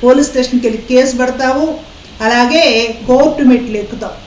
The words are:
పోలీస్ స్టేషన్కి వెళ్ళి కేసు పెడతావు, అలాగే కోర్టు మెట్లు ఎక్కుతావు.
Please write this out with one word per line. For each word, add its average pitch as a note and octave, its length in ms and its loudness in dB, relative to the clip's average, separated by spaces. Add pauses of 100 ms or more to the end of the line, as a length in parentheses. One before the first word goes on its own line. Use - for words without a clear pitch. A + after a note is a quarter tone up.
పోలీస్ C4+ 280 4
స్టేషన్కి B3 360 -2
వెళ్ళి G#3+ 140 -4 (120)
కేసు B3+ 280 4
పెడతావు, C4 460 -2 (580)
అలాగే B3 400 2 (460)
కోర్టు C#4+ 400 2
మెట్లు G#3+ 320 0
ఎక్కుతావు. G3+ 440 -12